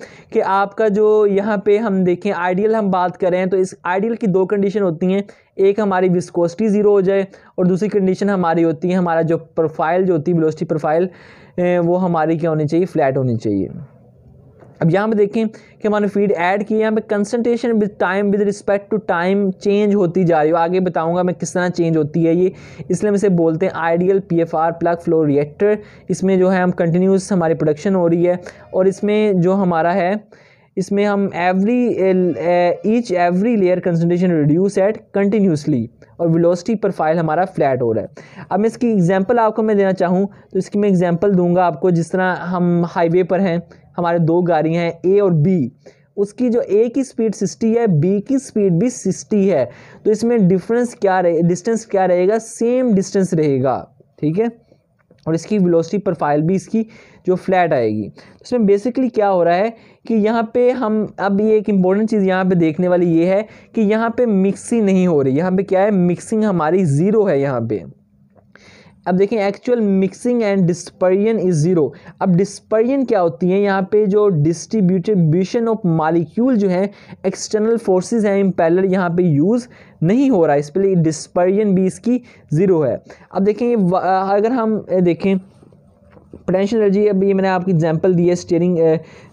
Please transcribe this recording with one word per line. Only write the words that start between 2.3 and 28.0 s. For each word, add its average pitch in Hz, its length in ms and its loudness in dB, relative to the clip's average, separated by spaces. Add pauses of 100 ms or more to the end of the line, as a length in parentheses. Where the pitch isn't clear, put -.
आइडियल 185 440 0
हम 214 160 0
बात 180 260 -2
करें 185 320 0
तो 190 80 0
इस 185 180 -2 (100)
आइडियल 196 300 -2
की 220 120 -4
दो 185 180 2
कंडीशन 202 360 -2
होती 185 300 -2
हैं, 196 120 -2 (360)
एक 196 200 2
हमारी 190 300 0
विस्कोसिटी 175 600 -2
ज़ीरो 208 220 2
हो 202 100 4
जाए 190 260 0 (320)
और 185 80 2
दूसरी 185 220 0
कंडीशन 190 400 0
हमारी 170 340 0
होती 165 260 -2
है 180 60 0
हमारा 170 260 0
जो 165 160 0
प्रोफाइल 160 680 -2
जो 180 80 2
होती 160 180 -2
है 175 60 2
वेलोसिटी 156 280 -2
प्रोफाइल, 165 440 -2 (500)
ए, 180 180 0
वो 175 200 0
हमारी 165 400 0
क्या 160 120 -4
होनी 156 160 -2
चाहिए, 165 200 0
फ्लैट 143 320 0
होनी 127 200 -2
चाहिए। 101 320 -4 (1120)
अब 160 100 2
यहाँ 196 160 0
पे 226 80 -2
देखें 208 320 0
कि - 400 -12
हमारे 208 200 0
फीड 202 240 0
ऐड 190 320 -2
किए, 220 160 -2
यहाँ 220 120 0
पे 208 100 -2 (100)
concentration 233 640 -2
with 208 280 0
time 196 300 0
with 208 160 0
respect 202 420 -2
to 220 80 -2 (140)
time 185 280 0 (220)
change 202 340 2
होती 185 280 0
जा 165 180 2
रही 156 100 2
है। 170 60 2
आगे 170 220 0
बताऊँगा 175 440 -2
मैं 180 120 -2
किस - 180 -10
तरह 180 160 -2
चेंज 165 280 0
होती 156 260 0
है 165 120 2
ये, 185 160 2 (400)
इसलिए 196 180 -2
हम 202 60 0
इसे 202 140 0
बोलते 165 360 2
हैं 180 100 -4
आइडियल 175 440 0 (100)
पीएफ़आर 165 420 0
प्लग 170 260 -2
फ्लो 160 260 0
रिएक्टर। 147 540 0 (320)
इसमें 185 300 0
जो 185 100 4
है 185 140 0
हम 180 80 2
कंटिन्यूअस 185 600 0
हमारी 165 220 0
प्रोडक्शन 156 420 -2
हो 180 120 2